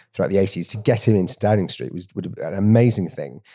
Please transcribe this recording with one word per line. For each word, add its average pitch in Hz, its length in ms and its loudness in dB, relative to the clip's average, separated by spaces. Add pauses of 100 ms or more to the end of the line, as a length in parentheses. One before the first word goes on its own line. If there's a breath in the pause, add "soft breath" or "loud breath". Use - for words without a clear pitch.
(120 loud breath)
throughout 85 180 -2
the 98 80 2
eighties, 87 300 0
to 107 100 -6
get 110 280 0
him 110 80 6
into 92 240 0
Downing 104 300 2
Street - 240 -8
was, 87 240 -10
would - 80 -6
have - 100 -10
been - 120 -8
an 80 80 -8
amazing 107 540 4
thing. 69 320 -12 (140 soft breath)